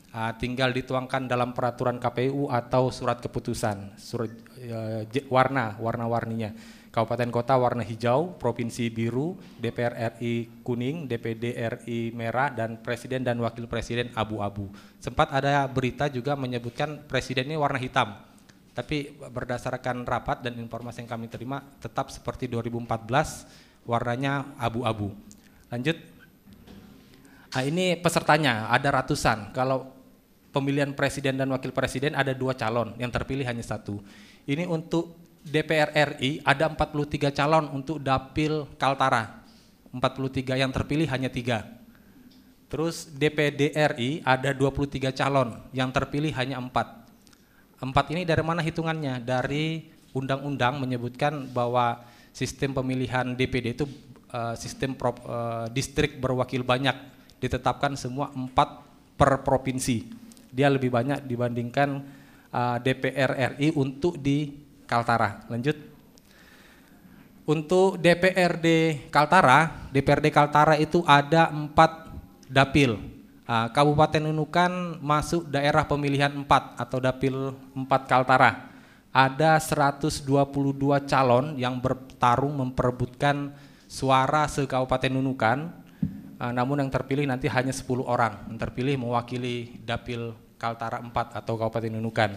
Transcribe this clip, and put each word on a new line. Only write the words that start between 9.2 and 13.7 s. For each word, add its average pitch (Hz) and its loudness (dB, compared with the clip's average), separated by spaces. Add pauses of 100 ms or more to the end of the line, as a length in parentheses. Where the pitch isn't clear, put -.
D 113 -4
P - -6
R 120 0
R 117 -4
I 117 -2 (160)
kuning, 127 -4
D 117 -2
P 113 -6
D 117 -4
R 120 -4
I 117 -4
merah, 120 -2
dan 113 -6
presiden 127 -4
dan 120 0
wakil 117 -4
presiden 120 -4